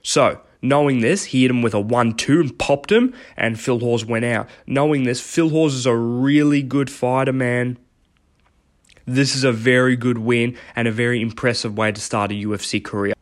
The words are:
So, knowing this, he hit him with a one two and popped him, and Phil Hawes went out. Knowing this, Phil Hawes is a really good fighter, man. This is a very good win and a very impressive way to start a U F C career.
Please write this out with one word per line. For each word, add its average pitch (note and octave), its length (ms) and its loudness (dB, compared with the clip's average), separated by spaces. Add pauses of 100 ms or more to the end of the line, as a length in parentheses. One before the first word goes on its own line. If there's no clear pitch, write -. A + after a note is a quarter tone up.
So, A#2 420 0 (200)
knowing C#3 380 2
this, D3+ 260 0
he B2+ 160 2
hit B2+ 80 4
him B2 120 2
with A2+ 120 0
a G#2+ 60 2
one A#2 340 0
two C#3+ 260 2
and C#3+ 180 -2
popped - 320 -2
him, A#3+ 240 2 (220)
and A2+ 240 -2
Phil B2 180 -2
Hawes A#2 260 0
went A2+ 200 -2
out. A2+ 240 -2 (180)
Knowing C#3+ 360 0
this, A#2+ 180 -2
Phil E3 300 0
Hawes D#3 240 2
is B2+ 120 -4
a A#2+ 80 2
really C3+ 680 2
good C3+ 280 -2
fighter, C3 420 0
man. B2 460 -2 (1300)
This C3+ 320 0
is C3 80 -2
a C3 80 4
very B2+ 440 2
good B2 220 -2
win A#2+ 380 -2 (180)
and A#2 140 -2
a A2 40 -4
very A#2+ 280 -2
impressive A2+ 560 -4
way G#2+ 160 0
to G#2+ 80 -8
start G#2 320 -4
a - 40 -6
U G#2 180 -4
F F#2+ 80 -8
C - 180 -4
career. G2+ 420 -4